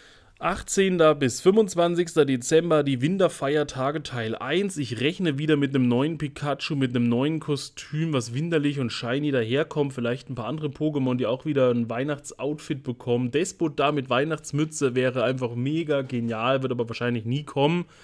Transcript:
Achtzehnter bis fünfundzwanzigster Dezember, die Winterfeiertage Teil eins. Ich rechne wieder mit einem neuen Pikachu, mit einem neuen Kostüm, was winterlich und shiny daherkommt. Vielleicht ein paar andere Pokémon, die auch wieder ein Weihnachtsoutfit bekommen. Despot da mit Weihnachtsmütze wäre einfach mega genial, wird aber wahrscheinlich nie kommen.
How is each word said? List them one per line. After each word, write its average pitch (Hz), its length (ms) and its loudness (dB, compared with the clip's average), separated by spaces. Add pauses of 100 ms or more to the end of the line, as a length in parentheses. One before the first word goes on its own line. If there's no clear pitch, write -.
(400)
Achtzehnter 175 760 2
bis 139 260 0
fünfundzwanzigster 175 800 4
Dezember, 151 600 4
die 135 180 0
Winterfeiertage 147 1040 0
Teil 113 320 -6
eins. 180 420 -2
Ich 123 220 -4
rechne 156 400 0
wieder 151 180 2
mit 139 160 0
einem 131 140 4
neuen 139 320 0
Pikachu, 143 560 -6
mit 131 200 0
einem 120 140 2
neuen 143 300 0
Kostüm, 151 720 -4
was 117 220 -2
winterlich 147 440 0
und 120 120 -2
shiny 139 400 -2
daherkommt. 135 600 0
Vielleicht 123 360 -4
ein 131 60 -8
paar 117 100 -6
andere 151 220 -4
Pokémon, 139 480 0
die 123 100 0
auch 123 200 -2
wieder 135 260 4
ein 117 180 0
Weihnachtsoutfit 139 920 -6
bekommen. 123 480 0
Despot 156 480 0
da 143 120 2
mit 139 200 -2
Weihnachtsmütze 147 800 0
wäre 127 300 2
einfach 123 320 0
mega 143 480 -2
genial, 123 580 0
wird 127 100 -2
aber 120 160 -2
wahrscheinlich 120 380 -2
nie 135 180 -2
kommen. 156 420 0 (180)